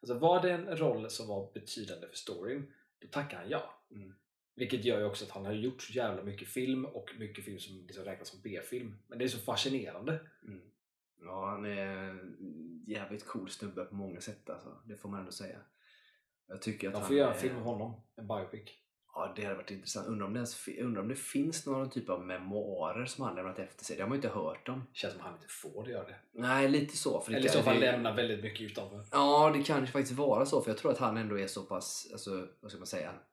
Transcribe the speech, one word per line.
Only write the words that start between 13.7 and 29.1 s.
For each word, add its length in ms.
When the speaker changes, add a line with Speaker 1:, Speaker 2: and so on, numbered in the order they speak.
Speaker 2:
på 100
många 260
sätt, 300
alltså. 360
Det 100
får 120
man 120
ändå 120
säga. 260
Jag 140
tycker 260
att 40
Speaker 1:
Man 100
Speaker 2:
han 60
Speaker 1:
får 80
göra 140
en 60
Speaker 2:
är 40
Speaker 1:
film 160
om 60
honom, 380
en 100
biopic. 360
Speaker 2:
Ja, 220
det 80
hade 120
varit 140
intressant. 380
Undrar 180
om 60
det 60
ens 180
fi-, 240
undrar 220
om 60
det 80
finns 500
någon 240
typ 180
av 180
memoarer 800
som 180
han 100
lämnat 240
efter 260
sig. 120
Det 60
har 60
man 100
ju 60
inte 140
hört 300
om. 140
Speaker 1:
Känns 220
som 80
han 120
inte 140
får 420
göra 160
det. 100
Speaker 2:
Nej, 360
lite 280
så. 240
För 120
det 60
Speaker 1:
Eller 100
i 40
Speaker 2:
kan 60
Speaker 1:
så 60
fall 160
Speaker 2:
det 120
Speaker 1:
lämna 220
väldigt 280
mycket 180
utanför. 400